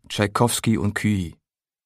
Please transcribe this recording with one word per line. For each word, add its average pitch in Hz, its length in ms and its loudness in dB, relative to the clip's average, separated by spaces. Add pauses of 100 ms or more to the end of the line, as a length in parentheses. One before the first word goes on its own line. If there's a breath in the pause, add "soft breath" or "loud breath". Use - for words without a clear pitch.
Tschaikowski 110 680 0
und 98 160 0
Cuy. 95 440 -2 (480)